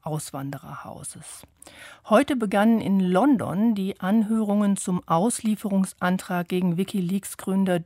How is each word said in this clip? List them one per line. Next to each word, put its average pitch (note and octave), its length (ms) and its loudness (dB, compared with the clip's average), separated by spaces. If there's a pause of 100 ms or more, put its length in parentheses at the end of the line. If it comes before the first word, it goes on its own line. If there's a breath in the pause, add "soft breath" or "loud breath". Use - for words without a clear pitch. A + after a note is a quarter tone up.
Auswandererhauses. - 1400 -10 (640 loud breath)
Heute C#4 260 4
begannen A3 460 2
in G3 180 2
London G3 760 2
die G3 260 -4
Anhörungen G#3 760 2
zum - 280 -4
Auslieferungsantrag F#3 1400 0
gegen F3+ 300 0
WikiLeaks-Gründer F#3+ 1080 -2